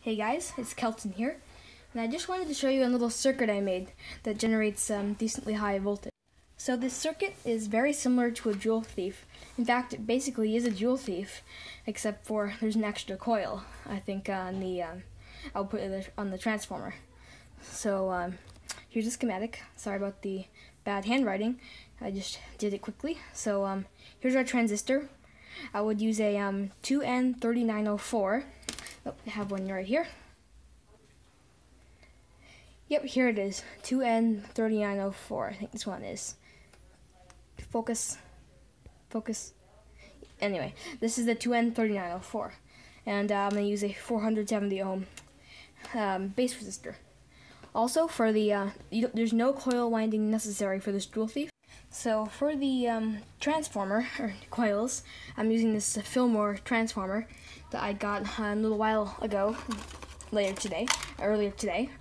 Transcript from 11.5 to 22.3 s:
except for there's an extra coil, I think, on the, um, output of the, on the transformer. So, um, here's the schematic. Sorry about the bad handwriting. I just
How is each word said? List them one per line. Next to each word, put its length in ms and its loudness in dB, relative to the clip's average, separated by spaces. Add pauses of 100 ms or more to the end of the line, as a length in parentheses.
except 360 -4
for 380 0
there's 140 2
an 80 4
extra 340 -4
coil, 460 0 (260)
I 80 -4
think, 320 -4
on 300 -2
the, 240 -2
um, 200 -8 (520)
output 260 -2
of 80 -2
the, 160 -4 (140)
on 100 -2
the 80 -4
transformer. 560 -4 (720)
So, 480 -2
um, 260 -2 (500)
here's 180 -2
the 60 0
schematic. 520 -2 (120)
Sorry 220 -6
about 240 -4
the 240 -4 (380)
bad 220 -2
handwriting. 540 2 (400)
I 120 -4
just 260 -6 (220)